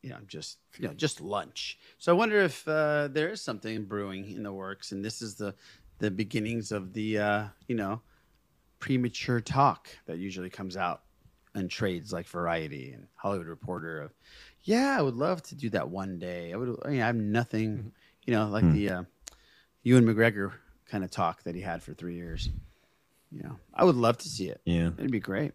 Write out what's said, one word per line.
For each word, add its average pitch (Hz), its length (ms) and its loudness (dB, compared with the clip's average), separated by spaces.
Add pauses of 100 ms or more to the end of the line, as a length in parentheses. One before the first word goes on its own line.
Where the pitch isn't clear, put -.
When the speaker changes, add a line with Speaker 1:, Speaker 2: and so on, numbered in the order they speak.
Speaker 1:
You 131 80 -12
know, - 160 -14
just, - 320 -12 (200)
you 143 100 -6
know, 76 60 -6
just - 260 -2
lunch. - 580 -6 (200)
So 175 140 4
I 175 60 8
wonder 214 240 4
if, 160 260 0
uh, 151 400 2
there 151 220 0
is 220 100 -10
something 110 440 -4
brewing 98 480 -6
in 110 100 -8
the 101 100 -8
works, 95 400 -8
and 98 120 -4
this 110 180 -6
is 107 140 -10
the, 101 180 -4 (440)
the 107 120 2
beginnings 110 640 -2
of 95 200 -4
the, 110 260 0
uh, 104 260 2 (240)
you 120 80 0
know, 104 240 -2 (800)
premature 123 600 0
talk 131 480 2 (180)
that 82 120 -6
usually 92 320 -6
comes 92 260 -10
out 87 260 -2 (520)
in 95 140 -4
trades 92 440 -4
like 87 140 -6
Variety 78 680 -4
and 57 220 -20
Hollywood 98 320 -4
Reporter 82 540 -8
of, 73 120 -12 (520)
"Yeah, 262 340 2
I 170 40 4
would 131 120 2
love 156 300 0
to - 100 -14
do 127 160 -4
that 78 180 -2
one 95 300 -6
day. 87 340 -8
I 95 40 -6
would, 120 280 -4
I - 40 -4
mean, 139 140 0
I 110 40 2
have 117 100 2
nothing," 110 600 0
Speaker 2:
Mm-hmm. 107 120 -8 (380)
Speaker 1:
you 123 80 2
know, 107 140 4
like 104 160 4
Speaker 3:
Hmm. 160 80 8
Speaker 1:
the, 101 180 4
uh, 90 120 -4 (840)
Ewan 123 200 10
McGregor 110 480 4 (380)
kinda 95 180 -2
talk 85 360 0
that 87 100 -6
he 90 60 -6
had 85 220 -6
for 73 120 -14
three 85 220 -8
years. 85 320 -6 (800)
You - 120 -12
know, - 160 -10 (140)
I - 120 4
would 165 120 8
love 117 220 6
to - 100 -10
see 92 200 -4
it. - 160 -8
Speaker 3:
Yeah. 85 240 4 (100)
Speaker 1:
It'd - 120 -2
be 113 100 0
great. 95 340 -4